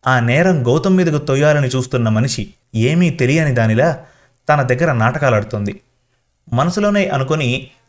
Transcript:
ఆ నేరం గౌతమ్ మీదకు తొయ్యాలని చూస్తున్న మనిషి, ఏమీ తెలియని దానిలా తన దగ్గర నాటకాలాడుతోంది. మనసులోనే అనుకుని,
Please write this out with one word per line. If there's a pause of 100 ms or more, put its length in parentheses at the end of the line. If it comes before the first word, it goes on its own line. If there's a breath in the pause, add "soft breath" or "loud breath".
ఆ
నేరం
గౌతమ్
మీదకు
తొయ్యాలని
చూస్తున్న
మనిషి, (240)
ఏమీ
తెలియని
దానిలా (440 loud breath)
తన
దగ్గర
నాటకాలాడుతోంది. (720)
మనసులోనే
అనుకుని, (180)